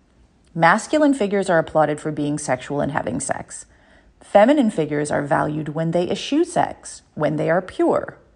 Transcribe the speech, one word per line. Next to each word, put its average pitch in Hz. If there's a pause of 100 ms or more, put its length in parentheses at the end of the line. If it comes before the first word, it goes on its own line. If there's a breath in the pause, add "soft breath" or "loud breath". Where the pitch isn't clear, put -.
(540)
Masculine 226
figures 196
are 165
applauded 151
for 160
being 147
sexual 143
and 147
having -
sex. - (540 soft breath)
Feminine 233
figures 151
are 147
valued 151
when 165
they 175
eschew 285
sex, - (120)
when 151
they 156
are 180
pure. - (180)